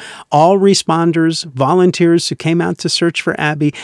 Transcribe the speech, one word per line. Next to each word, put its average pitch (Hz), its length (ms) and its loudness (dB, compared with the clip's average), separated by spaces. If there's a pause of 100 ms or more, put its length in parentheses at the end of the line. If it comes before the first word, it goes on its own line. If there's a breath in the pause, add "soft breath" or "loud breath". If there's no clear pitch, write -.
(340 loud breath)
All 170 260 4
responders, 165 880 0
volunteers 170 840 2
who - 80 -6
came 170 240 -2
out 175 200 -4
to 170 100 -6
search - 320 -2
for - 180 -6
Abby, 151 340 -2 (100 loud breath)